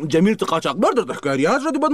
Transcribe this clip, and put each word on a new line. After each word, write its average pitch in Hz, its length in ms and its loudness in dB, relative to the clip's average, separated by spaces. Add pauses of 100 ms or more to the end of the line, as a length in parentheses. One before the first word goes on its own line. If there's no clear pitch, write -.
جمیل 165 280 4
ته 214 120 -4
قاچاقبر 165 460 0
درته 170 220 -2
ښکاري، 139 320 -2
ها، 240 120 2
زړه 277 160 -4
دې 294 100 -2
بد 339 100 2